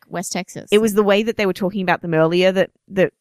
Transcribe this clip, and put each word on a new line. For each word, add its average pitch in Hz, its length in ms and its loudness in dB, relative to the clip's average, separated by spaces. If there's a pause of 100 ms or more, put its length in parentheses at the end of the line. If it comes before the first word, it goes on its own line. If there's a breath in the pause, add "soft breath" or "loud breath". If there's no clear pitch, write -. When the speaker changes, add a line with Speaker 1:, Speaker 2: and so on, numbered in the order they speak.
Speaker 1:
West 175 240 -10
Texas. - 400 -12
Speaker 2:
it 208 60 4
was 214 140 0
the 208 100 2
way 202 200 2
that 220 140 -6
they 208 80 -2
were 185 80 0
talking 196 280 -6
about 175 200 -2
them 170 120 -6
earlier 170 380 2
that, 185 200 0 (180)
that 190 320 0